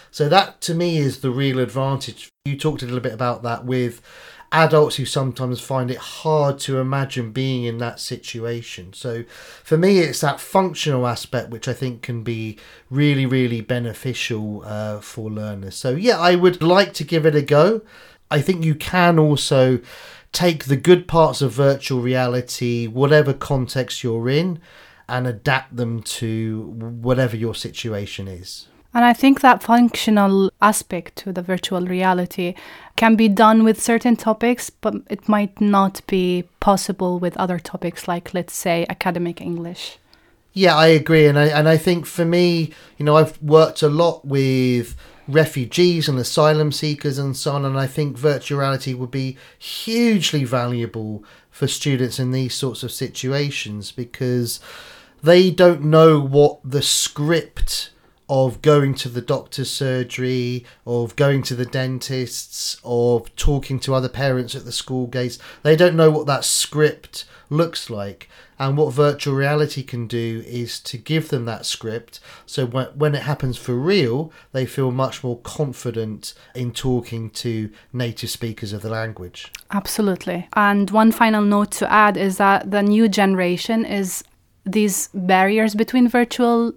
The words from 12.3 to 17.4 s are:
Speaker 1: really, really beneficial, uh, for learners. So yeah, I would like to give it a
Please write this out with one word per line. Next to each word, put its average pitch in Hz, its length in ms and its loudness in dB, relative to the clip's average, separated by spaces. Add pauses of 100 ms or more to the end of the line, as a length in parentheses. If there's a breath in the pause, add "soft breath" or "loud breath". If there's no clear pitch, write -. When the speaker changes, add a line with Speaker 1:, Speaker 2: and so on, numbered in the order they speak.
Speaker 1:
really, 139 360 2
really 123 360 0
beneficial, 110 1040 -6
uh, 107 340 -8
for 107 300 -12
learners. 104 460 -10
So 131 160 -4
yeah, 185 280 0
I 175 160 4
would 175 280 2
like 190 320 4
to 156 80 -6
give 156 220 0
it 151 100 4
a 147 60 2